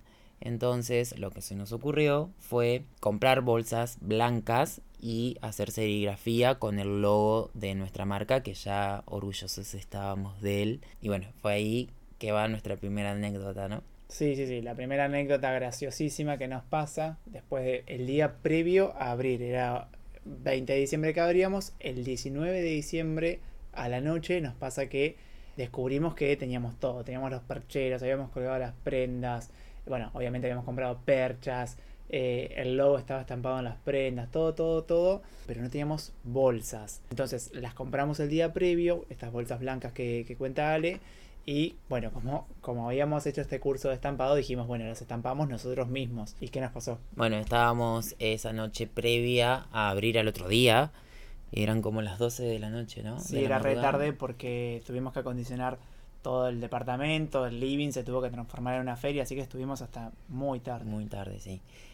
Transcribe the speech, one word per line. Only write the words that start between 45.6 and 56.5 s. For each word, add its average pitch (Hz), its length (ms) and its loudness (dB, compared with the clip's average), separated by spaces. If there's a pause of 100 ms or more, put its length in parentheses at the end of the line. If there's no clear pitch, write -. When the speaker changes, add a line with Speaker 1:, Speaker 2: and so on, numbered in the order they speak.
Speaker 2:
mismos". 120 520 -4
¿Y 127 80 -6
qué 131 140 -4
nos 127 100 -4
pasó? 120 260 -6 (180)
Speaker 1:
Bueno, 113 200 4
estábamos 117 840 4
esa 110 360 0
noche 110 320 -2
previa 120 840 4
a 107 200 2
abrir 110 280 4
al 110 100 4
otro 92 200 -4
día, 120 440 8 (600)
eran 107 300 2
como 110 180 0
las 104 180 -6
doce 120 260 0
de 113 140 0
la 107 120 -6
noche, 113 320 -8
¿no? 113 180 -6
Speaker 2:
Sí, - 160 -6
Speaker 1:
De 135 60 2
la 135 40 4
Speaker 2:
era 131 120 4
re 135 60 0 (100)
Speaker 1:
madrugada. 131 180 4
Speaker 2:
tarde 143 220 2
porque 120 720 -4
tuvimos 127 260 -4
que - 60 -6
acondicionar 123 600 -4 (440)
todo 127 260 2
el 120 140 -2